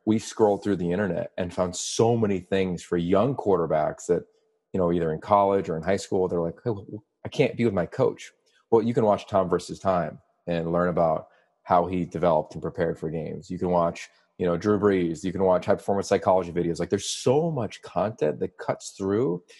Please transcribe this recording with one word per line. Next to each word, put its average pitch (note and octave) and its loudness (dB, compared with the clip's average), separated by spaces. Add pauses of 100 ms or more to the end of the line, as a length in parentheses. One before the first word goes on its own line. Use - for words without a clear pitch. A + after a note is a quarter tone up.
we A2 4
scrolled G#2 2
through G2+ 0
the F2 -2
internet F2 -2
and F#2 -4
found F2+ -2
so A#2 2
many G2+ 0
things F#2 -2
for - -4
young F#2+ 2
quarterbacks D#2 0
that, - 0 (480)
you G2 -4
know, F2 2
either E2 0
in D#2 -4
college G2 2
or E2 -2
in E2 -6
high F#2+ 0
school, F#2 -2
they're F2 -2
like, E2 -4
"Hey, A#2+ -2
w-, G2 -8
w-, G#2+ -14 (220)
I B2+ -8
can't - 0
be A#2 -2
with G#2+ 2
my F2 0
coach." - -2 (380)
Well, A2+ 6
you A#2 -2
can A#2 2
watch G2+ 2
Tom F#2+ 2
versus F2 -2
Time F2 -2 (300)
and E2+ -2
learn F2 2
about D#2+ 0 (340)
how F2 2
he F2+ -2
developed D#2+ 0
and D#2 -12
prepared E2 -4
for E2 -8
games. D#2+ -10
You F2+ -8
can F2+ -2
watch, E2+ 0 (300)
you F2+ -2
know, F2 0
Drew G#2 0
Brees. F2+ 2
You F#2 -2
can F2+ -2
watch F2+ 4
high G2+ 2
performance G2 -4
psychology F#2 2
videos. E2 -2
Like, F2 -4
there's G2 -2
so D#3 0
much A#2+ -6
content A2 -2
that F#2 -6
cuts - -8
through. G2+ -2 (160)